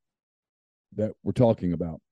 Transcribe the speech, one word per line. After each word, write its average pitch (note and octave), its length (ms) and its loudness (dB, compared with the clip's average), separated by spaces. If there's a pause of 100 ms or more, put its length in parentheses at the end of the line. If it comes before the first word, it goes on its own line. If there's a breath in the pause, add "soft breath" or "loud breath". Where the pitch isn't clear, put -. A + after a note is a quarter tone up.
(960)
that G#2+ 160 -4 (100)
we're G2 100 -4
talking A2+ 400 2
about. E2 400 -6